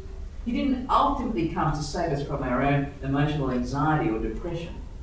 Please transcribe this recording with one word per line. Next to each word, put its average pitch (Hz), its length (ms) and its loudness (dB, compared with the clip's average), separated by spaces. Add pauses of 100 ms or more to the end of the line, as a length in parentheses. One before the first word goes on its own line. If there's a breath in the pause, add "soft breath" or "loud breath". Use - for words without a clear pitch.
(440)
He 240 60 -2
didn't 277 400 0
ultimately 214 600 2
come 151 200 0
to 147 140 0
save - 260 -2
us 143 160 0
from 139 160 -4
our 127 220 0
own 143 280 2 (120)
emotional 143 480 2
anxiety 139 580 2
or 110 80 0
depression. - 560 -4 (280)